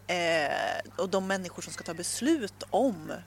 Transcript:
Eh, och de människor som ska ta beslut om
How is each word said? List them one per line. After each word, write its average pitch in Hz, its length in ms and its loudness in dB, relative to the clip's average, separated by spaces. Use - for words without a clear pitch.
Eh, 165 720 2
och 190 120 0
de 190 180 2
människor 190 360 -2
som - 100 -10
ska - 120 -10
ta 170 100 -6
beslut 226 760 0
om 185 420 2